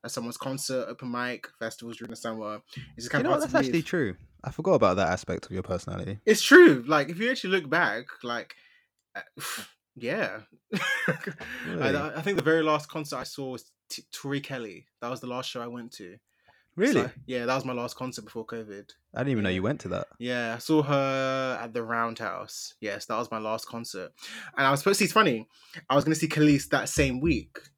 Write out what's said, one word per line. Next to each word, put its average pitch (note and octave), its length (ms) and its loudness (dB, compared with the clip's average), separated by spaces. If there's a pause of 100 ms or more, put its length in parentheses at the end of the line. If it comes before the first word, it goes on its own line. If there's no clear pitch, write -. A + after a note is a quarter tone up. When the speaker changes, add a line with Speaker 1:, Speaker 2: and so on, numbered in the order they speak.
Speaker 1:
At A#2+ 80 -12
someone's A#2 260 -8
concert, C3+ 520 -4
open B2 220 -8
mic, B2 360 -4 (120)
festivals A2+ 380 -10
during G2+ 140 -12
the A2+ 60 -12
summer. A2 440 -8 (360)
It's A#2 80 -12
just A#2+ 100 -6
Speaker 2:
You C#3+ 80 4
Speaker 1:
kinda - 0 -
Speaker 2:
know - 60 2
Speaker 1:
hard D4+ 120 4
Speaker 2:
what? - 0 -
Speaker 1:
to D#4 80 -2
Speaker 2:
That's - 60 -4
actually D#3+ 260 4
Speaker 1:
believe. - 20 -8
Speaker 2:
true. C3 340 -2 (260)
I C3+ 80 -6
forgot - 220 2
about G2+ 240 6
that F#2 120 4
aspect F2+ 380 -4
of - 60 -14
your F#2 100 -4
personality. F#2 640 -6
Speaker 1:
It's G#3+ 160 6
true. A3 460 10
Like, D3 220 2
if E3+ 100 -10
you A#3 120 0
actually G3 280 -4
look D3+ 100 -8
back, B2+ 360 0 (180)
like, A#2+ 320 -6 (600)
uh, - 60 -10 (160)
<sighs> - 580 -12
yeah. A#2 460 -4 (300)
<laughs> G#3+ 100 0 (840)
Speaker 2:
Really? C3+ 320 -2
Speaker 1:
I, C#3+ 240 -6
I - 20 -8
think G3 160 0
the - 60 -2
very D#3+ 200 4
last D3+ 260 2
concert D3+ 280 -8
I B2+ 60 -8
saw C3+ 280 -8
was B2 200 -12 (180)
T-, - 220 -12
Tori C#3+ 300 -4
Kelly. A#2+ 460 -10 (140)
That A#2+ 80 -6
was B2+ 120 -8
the B2 60 -10
last B2+ 220 -6
show B2 120 -8
I A#2 60 -8
went A#2+ 260 -12
to. F#2+ 240 -16 (580)
Speaker 2:
Really? F#3+ 280 4
Speaker 1:
So, B2+ 80 -4 (140)
yeah, B2 200 -4
that B2+ 100 2
was C3 100 -2
my B2+ 80 -4
last A#2+ 220 -6
concert B2+ 300 -10
before A2 200 -10
covid. G#2 460 -12 (220)
Speaker 2:
I - 60 -6
didn't C#3 120 0
even A2 120 2
know F#2+ 60 2
Speaker 1:
Yeah. F#2 60 2
Speaker 2:
you F#2 80 0
went C#3+ 180 -2
to F#2+ 80 -10
that. F2+ 180 -4 (120)
Speaker 1:
Yeah, A#2+ 360 -4
I A#2+ 40 -12
saw D#3 240 4
her C3+ 800 0
at A#2 120 -10
the A#2 100 -2
Roundhouse. A2+ 1000 -4
Yes, G#2 260 -6
that A2 100 -2
was A#2 140 -4
my A2+ 80 -4
last A2 280 -4
concert. G2 460 -10 (440)
And C3+ 100 6
I C3+ 40 6
was C#3+ 100 4
supposed G3 180 4
to G#3+ 40 4
see, - 20 4
it's - 80 -4
funny, C#3 340 4 (420)
I C3 60 4
was C#3 100 6
gonna D#3+ 100 2
see D#3 140 0
Khalees D3+ 400 4
that C3+ 200 0
same C3 320 2
week C#3+ 380 -2 (180)